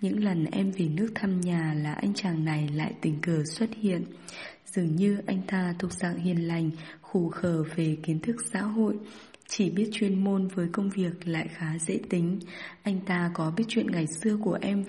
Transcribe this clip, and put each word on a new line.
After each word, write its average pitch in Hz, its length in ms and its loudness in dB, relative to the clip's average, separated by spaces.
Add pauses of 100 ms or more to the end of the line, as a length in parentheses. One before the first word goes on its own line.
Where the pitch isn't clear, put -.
Những 202 240 2
lần 170 200 2
em 196 260 2
về 185 180 0
nước 185 260 0
thăm 190 260 0
nhà 170 340 2
là 151 180 0
anh 202 220 0
chàng 160 300 0
này 151 240 2
lại 151 320 -2
tình 151 200 0
cờ 160 240 2
xuất 220 260 -2 (100)
hiện. 180 240 0 (600)
Dường 165 320 0
như 202 300 4
anh 190 200 0
ta 180 320 0
thuộc 175 140 -2
dạng 175 260 -2
hiền 170 300 2
lành, 165 220 2 (300)
khù 175 280 0
khờ 165 340 0 (140)
về 160 260 2
kiến 160 180 0
thức 233 160 -2 (160)
xã 190 100 -2
hội, 214 340 2 (540)
chỉ 185 200 2
biết 208 220 2
chuyên 190 320 2
môn 196 240 2
với 175 240 0
công 196 180 0
việc 175 380 -2
lại 160 200 -2
khá 160 300 -4
dễ - 200 -2 (120)
tính. 175 280 2 (440)
Anh 190 180 0
ta 175 340 0
có 160 220 0
biết 226 120 2
chuyện 208 180 0
ngày 165 200 2
xưa 214 300 0
của 190 240 0
em 196 280 0